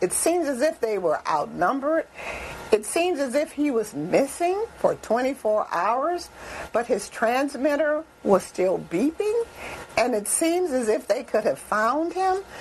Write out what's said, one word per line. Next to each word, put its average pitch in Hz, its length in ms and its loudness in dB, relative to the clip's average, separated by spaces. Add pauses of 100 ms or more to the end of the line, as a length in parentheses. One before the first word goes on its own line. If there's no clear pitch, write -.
it 185 120 2
seems 339 340 2
as 254 140 -2
if - 180 2
they 220 200 0
were 165 280 0
outnumbered. 220 760 0 (680)
It 214 140 4
seems 339 340 0
as 269 140 -2
if 294 200 0
he 294 180 2
was 226 240 -2
missing 277 680 2 (140)
for 170 160 2
twenty-four 220 760 0
hours, 262 580 0 (420)
but 233 140 0
his 233 240 -2
transmitter 285 920 0 (200)
was 190 200 4
still 185 340 0 (140)
beeping. 403 520 0 (540)
And 240 160 2
it 208 140 -2
seems 339 440 0
as 254 160 0
if 233 200 0
they 240 160 0
could 214 220 0
have 139 120 0
found 269 560 0
him. 381 300 0 (180)